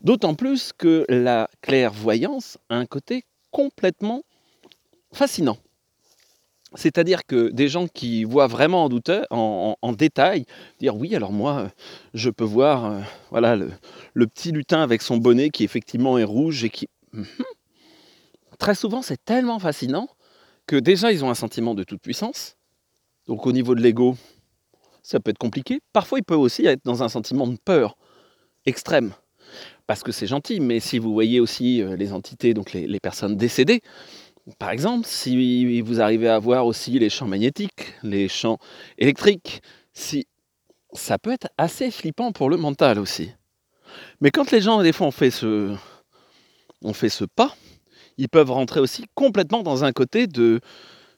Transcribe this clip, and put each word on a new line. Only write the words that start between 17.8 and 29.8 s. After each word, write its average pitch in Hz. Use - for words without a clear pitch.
Très 202
souvent, 226
c'est -
tellement 240
fascinant 160
que 151
déjà, 185
ils 160
ont 127
un 120
sentiment 113
de 98
toute 92
puissance. -
Donc 117
au 127
niveau 123
de 117
l'ego, 120
ça -
peut -
être 104
compliqué. 139
Parfois, 233
ils 214
peuvent 165
aussi 139
être 135
dans 123
un 120
sentiment 127
de 120
peur 135
extrême. 127